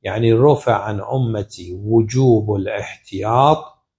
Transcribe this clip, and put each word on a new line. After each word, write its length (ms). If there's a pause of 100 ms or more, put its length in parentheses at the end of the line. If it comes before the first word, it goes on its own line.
يعني 320
رفع 500
عن 180
أمتي 720
وجوب 840
الاحتياط 1080 (360)